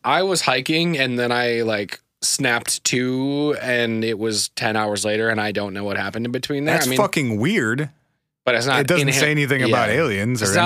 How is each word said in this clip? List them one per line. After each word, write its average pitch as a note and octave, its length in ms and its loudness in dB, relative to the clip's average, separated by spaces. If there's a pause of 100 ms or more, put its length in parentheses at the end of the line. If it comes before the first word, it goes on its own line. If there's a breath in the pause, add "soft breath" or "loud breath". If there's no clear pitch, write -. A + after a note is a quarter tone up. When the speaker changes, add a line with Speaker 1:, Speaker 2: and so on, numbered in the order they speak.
Speaker 1:
"I D3+ 180 2
was F#3+ 180 0
hiking D#3 580 0
and B2+ 200 0
then B2 140 0
I, A#2+ 300 0
like, G#2+ 380 -2 (220)
snapped - 640 -2
to C3+ 760 0
and A#2 440 0
it A2+ 140 -2
was G#2+ 320 -2
ten A2 260 -2
hours G#2 280 -2
later G#2+ 240 0
and A2 120 0
I G#2+ 120 -2
don't G2+ 220 -4
know G2+ 100 -6
what G2+ 120 -4
happened G2+ 300 -4
in A#2+ 60 -4
between C#3 320 -4
there." D#3 100 2
Speaker 2:
That's D#3+ 120 0
Speaker 1:
I B2+ 40 0
mean, C3 80 0
Speaker 2:
fucking B2 400 0
weird. C#3+ 520 0 (540)
Speaker 1:
but B2 100 2
it's A#2 120 0
not C3 140 2
Speaker 2:
It C3+ 60 0
doesn't D3+ 220 2
Speaker 1:
inhe- C3+ 60 2
Speaker 2:
say D3 160 2
anything C#3+ 320 2
about A#2 260 2
Speaker 1:
Yeah. A2 80 2
Speaker 2:
aliens A#2 460 0
or G#2 40 0
Speaker 1:
It's G2 80 2
not F3 120 4